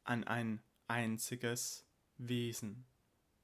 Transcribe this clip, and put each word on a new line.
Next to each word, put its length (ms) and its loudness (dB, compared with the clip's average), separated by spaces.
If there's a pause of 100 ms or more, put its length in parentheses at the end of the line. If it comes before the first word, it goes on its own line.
an 200 2
ein 380 0 (260)
einziges 960 0 (320)
Wesen. 720 -2 (560)